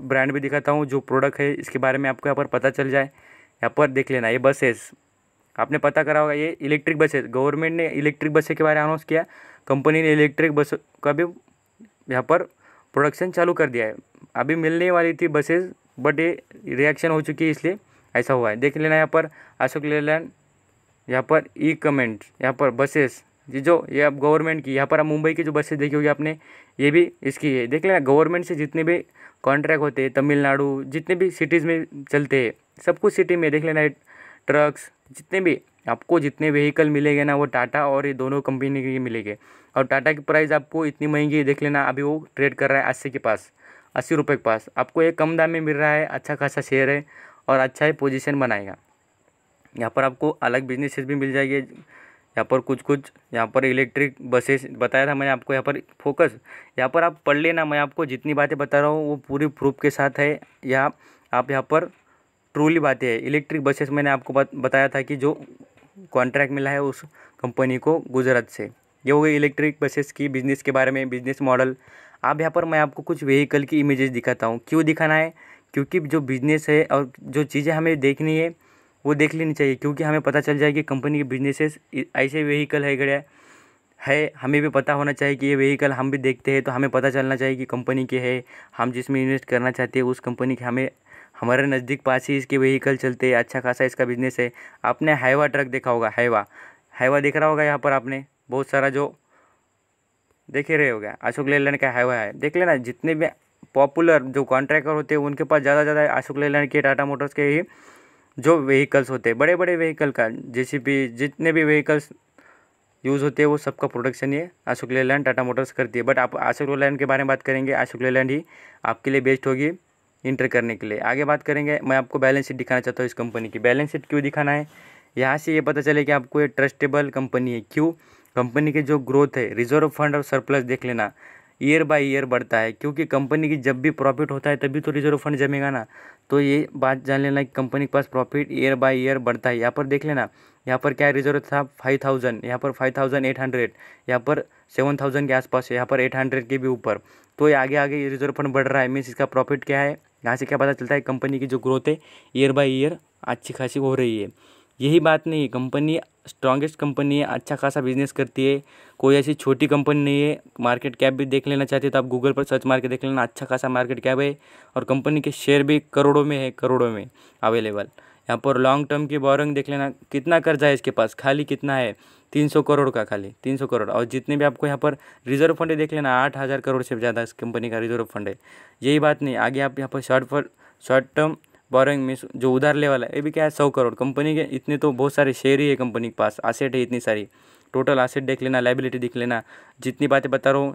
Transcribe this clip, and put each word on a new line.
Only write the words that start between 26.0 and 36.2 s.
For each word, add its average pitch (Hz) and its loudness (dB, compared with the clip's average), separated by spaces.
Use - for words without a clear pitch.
आपने, 151 -2
ये 139 4
भी 170 4
इसकी 135 -2
है। 123 0
देख 156 -2
लेना, 190 4
गवर्नमेंट 160 4
से 175 -6
जितने 151 -2
भी 175 2
कॉन्ट्रैक्ट 147 2
होते 139 0
हैं, 131 0
तमिलनाडु, 139 2
जितने 160 -4
भी 185 2
सिटीज़ 160 0
में 165 0
चलते 135 0
हैं, 110 -2
सब 175 0
कुछ 202 2
सिटी 175 2
में 160 0
देख 151 0
लेना, 156 2
ट्रक्स, - -2
जितने 180 -4
भी 175 2
आपको 151 2